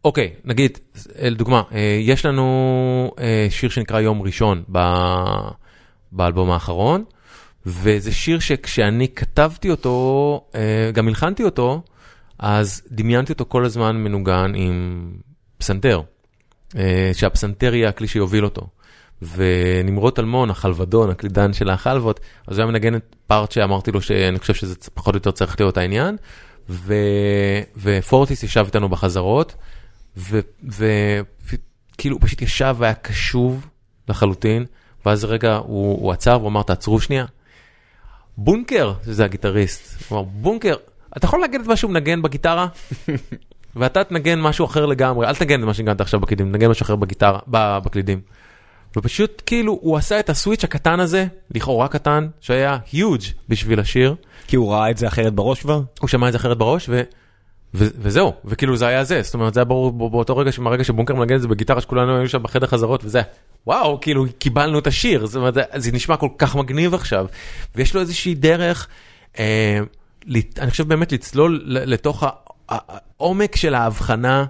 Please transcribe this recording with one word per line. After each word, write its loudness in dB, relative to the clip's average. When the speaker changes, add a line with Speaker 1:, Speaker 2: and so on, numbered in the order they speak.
Speaker 1:
אוקיי, 0
נגיד, 0
לדוגמה, 2
אה, 0
יש 2
לנו, 0
אה, 0
שיר -2
שנקרא -2
יום 0
ראשון 0
ב-, 0
באלבום 2
האחרון, 0
וזה 0
שיר 0
שכשאני 0
כתבתי 0
אותו, 0
אה, -4
גם 2
הלחנתי 0
אותו, 0
אז 0
דמיינתי 0
אותו -4
כל 0
הזמן 0
מנוגן 0
עם -4
פסנתר, 0
אה, 0
שהפסנתר 0
יהיה 2
הכלי -4
שיוביל 0
אותו. -6
ונמרוד 2
טלמון, 0
החלבדון, 0
הקלידן 0
של -2
החלבות, -2
אז -6
הוא 2
היה -2
מנגן 0
את -8
פארט 2
שאמרתי 0
לו 0
שאני 0
חושב 0
שזה -6
צ-, -18
פחות -2
או 0
יותר 0
צריך -2
להיות 2
העניין, -2
ו-, -4
ופורטיס 2
ישב 0
איתנו 0
בחזרות, 0
ו-, -2
ו-, 0
כאילו, -4
הוא 4
פשוט 0
ישב 0
והיה 2
קשוב -2
לחלוטין, 0
ואז 2
רגע 0
הוא, -2
הוא 0
עצר, 4
והוא -2
אמר, 0
"תעצרו 0
שנייה." -2
בונקר, 2
שזה 2
הגיטריסט, -2
הוא -4
אמר, -6
"בונקר, -2
אתה 0
יכול 2
לנגן -4
את -8
מה 4
שהוא -2
מנגן 0
בגיטרה? 0
<laughs> -18
ואתה 2
תנגן 0
משהו 2
אחר 0
לגמרי, 2
אל 0
תנגן 2
את -4
מה 0
שניגנת 0
עכשיו 2
בקלידים, 0
תנגן 6
משהו 4
אחר 0
בגיטרה, 2
ב-, 2
בקלידים." -2
ופשוט, -2
כאילו, 0
הוא 2
עשה 0
את -2
הסוויץ' 0
הקטן 0
הזה, 2
לכאורה 0
קטן, 0
שהיה 0
huge 0
בשביל 0
השיר. 2
Speaker 2:
כי 2
הוא 2
ראה 2
את -2
זה -2
אחרת 0
בראש 0
כבר? 0
Speaker 1:
הוא -2
שמע 2
את 2
זה 0
אחרת 0
בראש, 0
ו-, 0
ו-, 4
וזהו, 2
וכאילו 0
זה 2
היה 2
זה, 0
זאת -6
אומרת, 0
זה 4
היה 6
ברור 2
ב-, -4
באותו 0
רגע, 2
שמהרגע 0
שבונקר 2
מנגן 2
את 2
זה -4
בגיטרה, 0
שכולנו 0
היינו 0
שם -2
בחדר -2
חזרות, 0
וזה, 0
וואו, 0
כאילו, 0
קיבלנו 0
את -2
השיר, 0
זאת -8
אומרת, 0
זה, 2
זה -4
נשמע -2
כל -2
כך 2
מגניב 0
עכשיו, -2
ויש 2
לו 2
איזושהי -2
דרך, 2
אה, 2
לת-, -2
אני -2
חושב 0
באמת 2
לצלול 0
ל-, -2
לתוך -2
ה-, 0
ה-, -4
העומק 0
של 2
ההבחנה 2